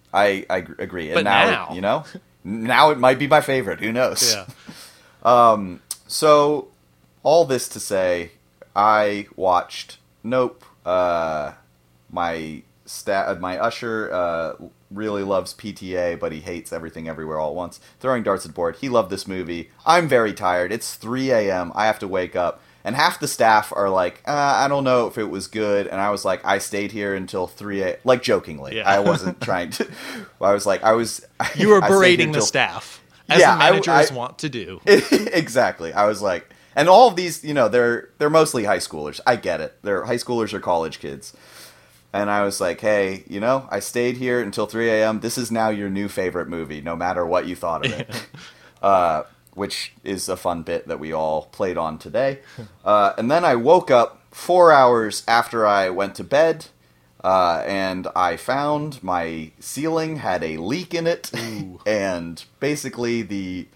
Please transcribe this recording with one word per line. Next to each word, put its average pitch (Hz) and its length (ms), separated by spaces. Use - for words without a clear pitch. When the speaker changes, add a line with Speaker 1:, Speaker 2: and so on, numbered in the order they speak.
Speaker 1:
I, 98 380
I 92 100
gr-, 80 160
agree. 87 300
And 78 80
Speaker 2:
But 165 80
Speaker 1:
now, 101 260
Speaker 2:
now. 95 240
Speaker 1:
you 92 80
know, 123 220
now 120 480
it 135 80
might 127 180
be 139 80
my 147 160
favorite. 127 380
Who 110 120
knows? 113 440
Speaker 2:
Yeah. 98 100
Speaker 1:
Um, 110 580
so 147 600
all 160 220
this 131 240
to 107 100
say, 90 520
I 104 600
watched - 640
Nope. 123 400
Uh, 82 680
my 82 500
sta-, - 420
uh, 95 120
my 92 200
usher, 113 540
uh, 85 400
really 104 320
loves 95 300
P 104 200
T 90 220
A, 87 200
but 82 160
he 78 100
hates 85 320
Everything 82 340
Everywhere 78 320
All 76 120
at 78 40
Once. 87 240
Throwing 127 240
darts 98 220
at 78 80
board. 85 280
He 139 80
loved 113 200
this 95 180
movie. 87 420
I'm 170 220
very 113 260
tired. 90 380
It's - 240
three 131 360
A 107 200
M. 90 240
I 107 120
have 107 120
to 104 80
wake 90 280
up. 87 260
And 117 120
half 165 240
the 147 80
staff 110 480
are 98 160
like, 90 360
"Uh, 135 40
I 139 360
don't 139 160
know 123 220
if 101 140
it 104 100
was 90 180
good." 104 380
And 95 160
I 101 80
was 101 160
like, 92 180
"I 98 140
stayed 101 340
here 104 220
until 92 320
three 98 380
a," 90 200
like, 123 200
jokingly. 82 540
Speaker 2:
Yeah. 98 120
Speaker 1:
I 98 100
wasn't 165 420
Speaker 2:
<laughs> - 80
Speaker 1:
trying 87 220
to, - 160
I - 120
was 202 120
like, - 180
I 110 100
was, 117 300
<laughs> - 160
Speaker 2:
You 175 140
were 208 140
Speaker 1:
I - 40
stayed - 20
Speaker 2:
berating 180 420
the 147 80
Speaker 1:
until 110 80
Speaker 2:
staff, - 560
as 156 100
Speaker 1:
Yeah, 135 160
Speaker 2:
the 139 80
Speaker 1:
I, 156 60
Speaker 2:
managers 151 420
Speaker 1:
I - 40
Speaker 2:
want 123 240
to 156 100
do. 95 340
Speaker 1:
<laughs> - 40
Exactly. 127 1080
I 104 140
was 107 160
like, 90 260
and 156 140
all 226 180
of 185 80
these, 170 280
you 151 100
know, 131 140
they're, 120 500
they're 147 140
mostly 156 320
high 101 160
schoolers. 76 480
I 123 80
get 87 260
it. 76 220
They're 101 220
high 123 120
schoolers 113 340
or 101 80
college 82 400
kids. 69 340
And 101 180
I 104 120
was 101 160
like, 87 220
"Hey, 98 480
you 98 100
know, 131 300
I 101 100
stayed 120 380
here 123 240
until 104 240
three 113 240
A 110 180
M. 110 120
This 120 180
is 123 140
now 110 180
your 101 200
new 98 200
favorite 90 400
movie, 76 320
no 82 140
matter 87 320
what 85 180
you 87 100
thought 82 300
of 113 80
it." - 160
Speaker 2:
<laughs> - 720
Speaker 1:
Uh, 87 420
which - 380
is 95 260
a 92 80
fun 85 260
bit 85 240
that 80 120
we 78 140
all 78 380
played 92 260
on 80 220
today. 135 400
Uh, 101 320
and 113 120
then 165 160
I 139 100
woke 147 360
up 117 300
four 175 400
hours 120 560
after 117 400
I 98 220
went 98 260
to - 80
bed, 156 440
uh, 90 440
and 95 480
I 90 220
found 147 640
my 82 560
ceiling 160 580
had 92 260
a 80 140
leak 127 360
in 165 120
it. 170 320
Speaker 2:
Ooh. 104 440
Speaker 1:
<laughs> - 40
And 92 580
basically 120 640
the 92 520